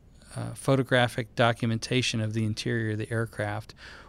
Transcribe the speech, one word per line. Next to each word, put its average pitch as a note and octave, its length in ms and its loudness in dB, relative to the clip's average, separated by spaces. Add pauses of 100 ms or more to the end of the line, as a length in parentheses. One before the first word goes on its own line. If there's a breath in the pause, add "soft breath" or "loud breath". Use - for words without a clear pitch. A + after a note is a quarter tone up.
(360)
uh, A#2 180 -6
photographic B2+ 800 2
documentation A#2 840 2
of G#2+ 120 -2
the A2 120 0
interior A2 480 -2
of G#2+ 60 -2
the G#2+ 120 -6
aircraft. G#2+ 640 -4 (340 loud breath)